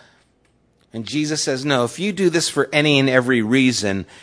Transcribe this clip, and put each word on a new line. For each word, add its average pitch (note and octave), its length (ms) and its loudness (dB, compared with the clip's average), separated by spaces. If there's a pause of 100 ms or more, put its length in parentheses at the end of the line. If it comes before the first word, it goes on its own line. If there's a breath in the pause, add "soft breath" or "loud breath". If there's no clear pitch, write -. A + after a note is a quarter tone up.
(920 soft breath)
And A2+ 140 -10
Jesus D3+ 360 -4
says, C3+ 220 -4
"No, C3+ 200 2
if A#2 140 -6
you G3 140 -4
do F3+ 180 2
this D#3+ 180 -2
for C#3 240 -2
any D3 260 4
and C3+ 100 2
every B2+ 340 2
reason, G#2+ 640 0 (160 loud breath)